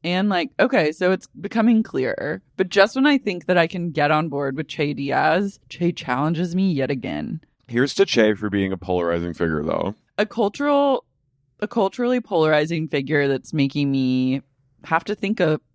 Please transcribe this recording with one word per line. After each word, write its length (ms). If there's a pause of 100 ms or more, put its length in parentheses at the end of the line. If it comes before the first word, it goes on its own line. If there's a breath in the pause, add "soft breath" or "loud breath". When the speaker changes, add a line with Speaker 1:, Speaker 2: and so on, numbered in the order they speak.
Speaker 1:
And, 280
like, 280
okay, 340
so 200
it's 140 (120)
becoming 440
clearer. 580 (160)
But 140
just 260
when 100
I 120
think 280
that 120
I 80
can 240
get 200
on 200
board 260
with 120
Che 260
Diaz, 760
Che 240
challenges 640
me 160
yet 180
again. 520 (260)
Speaker 2:
Here's 260
to 120
Che 260
for 160
being 240
a 60
polarizing 560
figure, 280
though. 320 (220)
Speaker 1:
A 80
cultural, 800 (560)
a 80
culturally 520
polarizing 680
figure 400
that's 240
making 400
me 480 (440)
have 200
to 100
think 240
of 220 (140)